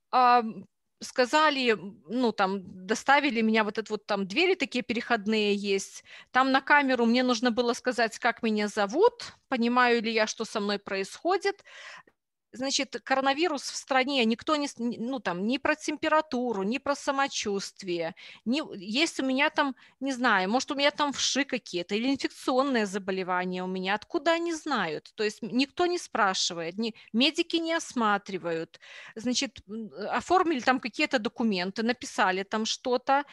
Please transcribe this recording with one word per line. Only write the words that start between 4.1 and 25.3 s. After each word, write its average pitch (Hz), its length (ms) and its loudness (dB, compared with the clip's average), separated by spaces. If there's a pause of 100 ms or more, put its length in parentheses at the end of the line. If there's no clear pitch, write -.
двери 349 280 2
такие 247 280 -4
переходные 214 720 0
есть, 202 480 -4 (280)
там 262 200 4
на 262 100 4
камеру 262 460 4
мне 247 160 4
нужно 247 280 2
было 240 220 0
сказать, 233 460 -2
как - 240 0
меня 214 260 0
зовут, 247 640 2 (160)
понимаю 240 540 4
ли 226 100 -2
я, 220 140 2
что - 180 -6
со - 160 -6
мной 202 180 -2
происходит. 339 840 -2 (880)
Значит, 262 520 -4
коронавирус 269 580 0
в - 140 -8
стране, 262 480 2
никто 240 320 0
не 285 100 -2
с-, - 120 -12
н-, 233 200 -4
ну, 247 220 -4
там, 185 260 -2
ни 262 120 0
про 302 160 2
температуру, 285 880 0
ни 233 160 -2
про 285 160 -2
самочувствие, 196 1200 -4 (300)
ни, 262 160 0 (160)
есть 220 440 -2
у 262 40 0
меня 269 260 2
там, 285 240 0 (260)
не 269 120 -2
знаю, 214 360 2
может, 254 220 0
у 285 40 -2
меня 285 160 4
там 294 220 -2
вши - 320 0
какие-то 202 500 -4
или 240 160 0
инфекционные 262 760 0
заболевания 185 760 -4
у 185 40 -6
меня, 185 280 -2
откуда 320 380 -2
они 339 220 0
знают? 190 600 -4
То 220 100 -4
есть - 180 -6